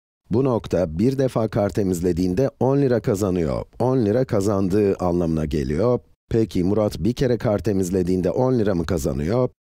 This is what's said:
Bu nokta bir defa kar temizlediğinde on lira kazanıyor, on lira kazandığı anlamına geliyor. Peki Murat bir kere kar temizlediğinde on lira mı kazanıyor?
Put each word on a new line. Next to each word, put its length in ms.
Bu 140
nokta 560
bir 180
defa 300
kar 220
temizlediğinde 800
on 180
lira 220
kazanıyor, 640
on 260
lira 200
kazandığı 720
anlamına 500
geliyor. 540
Peki 340
Murat 360
bir 140
kere 240
kar 220
temizlediğinde 720
on 280
lira 160
mı 100
kazanıyor? 640